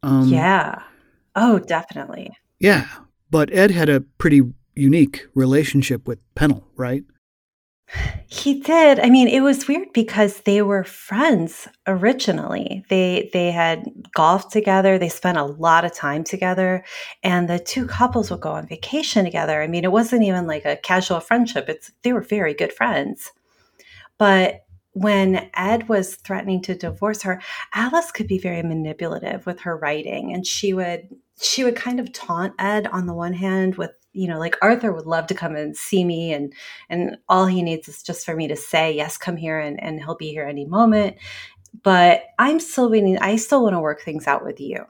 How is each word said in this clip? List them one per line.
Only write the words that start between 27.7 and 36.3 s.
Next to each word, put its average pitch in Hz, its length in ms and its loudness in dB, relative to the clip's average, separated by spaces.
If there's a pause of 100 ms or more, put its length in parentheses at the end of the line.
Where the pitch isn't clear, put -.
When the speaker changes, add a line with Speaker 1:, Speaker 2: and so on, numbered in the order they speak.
Speaker 2:
Alice 254 380 -2
could 214 160 -8
be 190 100 -2
very 175 240 -6
manipulative 160 840 -6
with 180 140 -10
her 170 140 -6
writing. 151 560 -6
And 185 140 -8
she 196 300 -2
would, 175 340 -6 (320)
she - 220 -2
would 240 120 2
kind 247 240 -6
of 240 140 -10
taunt 175 460 -6
Ed 202 260 0
on 180 220 -4
the 170 80 -8
one 170 180 -6
hand 185 440 -2
with, 170 120 -8 (220)
you 190 160 -6
know, 160 120 -6
like, 165 240 -6
"Arthur 233 280 2
would 160 140 -8
love 165 220 -2
to 190 80 -4
come 165 200 -8
and 151 220 -8
see 185 260 0
me, 165 300 -2